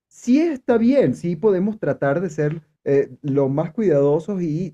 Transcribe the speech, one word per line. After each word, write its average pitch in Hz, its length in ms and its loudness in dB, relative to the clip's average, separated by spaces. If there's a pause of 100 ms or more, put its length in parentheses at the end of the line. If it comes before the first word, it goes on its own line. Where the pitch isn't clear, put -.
sí 254 320 0
está 277 360 0
bien, 226 380 2
sí 175 220 -6
podemos 202 420 0
tratar 143 420 -2
de 185 80 -4
ser, 151 320 -4 (240)
eh, 139 380 0
lo 139 260 0
más 151 240 -2
cuidadosos 165 680 0
y 165 320 -4